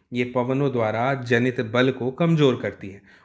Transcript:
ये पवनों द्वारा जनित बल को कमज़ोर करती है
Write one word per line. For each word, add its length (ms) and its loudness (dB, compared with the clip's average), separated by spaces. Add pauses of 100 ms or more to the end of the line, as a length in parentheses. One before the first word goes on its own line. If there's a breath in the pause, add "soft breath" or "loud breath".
(120)
ये 120 -2
पवनों 480 -2
द्वारा 420 0
जनित 460 0
बल 300 2
को 200 -4
कमज़ोर 520 2
करती 260 -8
है 140 -16 (220 soft breath)